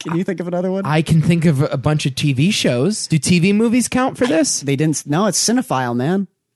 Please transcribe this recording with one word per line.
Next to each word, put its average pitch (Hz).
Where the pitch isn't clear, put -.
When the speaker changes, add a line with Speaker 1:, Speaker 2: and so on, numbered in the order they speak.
Speaker 1:
Can 165
you 180
think 180
of 175
another 180
one? 196
Speaker 2:
I 156
can 160
think 165
of 143
a 147
bunch 147
of 131
T 147
V 143
shows. 165
Do 160
T 175
V 190
movies 233
count 254
for 254
this? 311
Speaker 1:
They 139
didn't 151
s-, -
no, 160
it's 175
cinephile, 131
man. 175